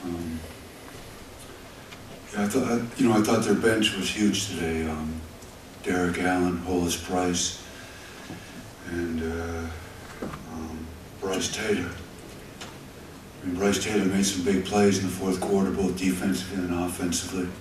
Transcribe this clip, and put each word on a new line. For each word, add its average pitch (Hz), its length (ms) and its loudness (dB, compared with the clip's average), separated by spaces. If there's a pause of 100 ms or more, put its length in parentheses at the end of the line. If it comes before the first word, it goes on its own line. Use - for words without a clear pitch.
Um, 85 340 -4 (1900)
yeah, 202 100 0
I 202 40 4
thought, 117 360 2 (160)
you 123 100 8
know, 107 100 8
I 107 40 6
thought 113 220 4
their 104 100 6
bench 107 420 4
was 92 140 0
huge 104 380 2
today. 80 380 0
Um, 78 340 -4 (640)
Derek 90 360 2
Allen, 90 480 4
Hollis 87 300 2
Price, 90 640 0 (1300)
and, 85 320 -2
uh, 82 1000 -6 (280)
um, 80 340 -8 (340)
Bryce - 280 -2
Taylor. - 420 0 (1500)
I 95 40 -6
mean, 87 100 0
Bryce 101 260 6
Taylor 104 220 4
made 98 220 6
some 90 160 0
big 92 240 4
plays 101 320 6
in 95 80 2
the 90 60 0
fourth 92 280 0
quarter, 98 300 4
both 95 260 2
defensively 95 600 2
and 87 160 0 (100)
offensively. 90 640 -2 (120)